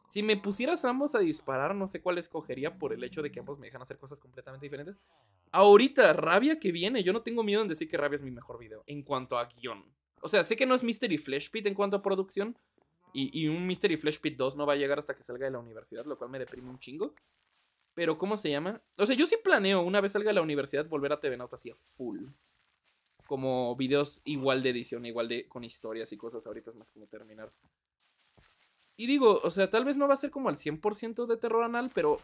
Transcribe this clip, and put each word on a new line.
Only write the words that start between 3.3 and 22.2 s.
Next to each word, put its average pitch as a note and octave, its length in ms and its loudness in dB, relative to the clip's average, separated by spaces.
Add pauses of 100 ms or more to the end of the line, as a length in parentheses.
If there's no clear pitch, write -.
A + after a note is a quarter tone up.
que - 80 -14
ambos C#3+ 180 -12
me B2 80 -20
dejan B2+ 160 -18
hacer B2+ 160 -16
cosas C#3 220 -20
completamente C3 480 -18
diferentes. D3 320 -12 (520)
Ahorita, G#3 640 10
Rabia A3 460 4
que F#3+ 120 0
viene, G3 300 0
yo F#3 120 2
no A3+ 100 -4
tengo A#3 200 -2
miedo G#3 200 0
en G#3 40 -4
decir D#3+ 200 -6
que E3 100 -4
Rabia C#3+ 200 0
es C#3 40 -16
mi C3 100 -12
mejor A#2+ 280 -14
video A2 260 -16
en D3 160 -10
cuanto B2+ 380 -2
a B2 60 -2
guión. A#2 460 -12 (320)
O D#3+ 60 -6
sea, F#3+ 140 6
sé A3 120 -2
que C4 120 2
no B3+ 80 4
es B3 80 2
Mystery A3+ 340 0
Flesh C#3 320 -6
Pit G#3+ 160 -4
en G3+ 80 0
cuanto G3+ 240 0
a G3 60 -10
producción. G3 520 -2 (580)
Y, C3+ 280 -4
y D#3 60 0
un E3+ 180 -2
Mystery E3 320 0
Flesh D3+ 220 -4
Pit C#3+ 180 -4
dos C3+ 180 -2
no D3 120 -4
va D3 60 4
a - 20 2
llegar C#3+ 240 0
hasta C#3+ 160 -8
que - 80 -20
salga B2 220 -8
de C3+ 60 -4
la B2 80 -8
universidad, A2+ 460 -14
lo C#3+ 120 -8
cual B2 120 -12
me C3+ 100 -12
deprime B2+ 300 -12
un B2+ 80 -16
chingo. E3 380 -8 (800)
Pero, D#3+ 240 0
¿cómo G#3 180 -2
se E3+ 140 -2
llama? E3+ 300 -4 (160)
O G3+ 100 2
sea, C4 80 4
yo D4 100 4
sí A4 180 2
planeo, G3 380 4
una F#3 180 2
vez G3 120 2
salga G#3+ 180 0
de G3+ 60 2
la E3+ 80 4
universidad, D3 440 -2
volver C#3+ 240 -2
a D3 80 -2
T D3+ 80 -4
V B2+ 100 -4
Nauta B2 180 -14
así A#2 160 -16
a - 40 -18
full. A#2+ 520 -10 (1000)